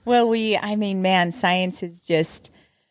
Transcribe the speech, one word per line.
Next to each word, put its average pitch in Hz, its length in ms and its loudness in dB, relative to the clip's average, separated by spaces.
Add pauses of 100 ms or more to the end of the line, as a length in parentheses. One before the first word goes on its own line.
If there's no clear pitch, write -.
Well, 240 220 4
we, 220 280 0
I 208 200 -4
mean, 196 260 -2
man, 185 300 2
science 185 480 0
has 175 260 -12
just - 440 0 (400)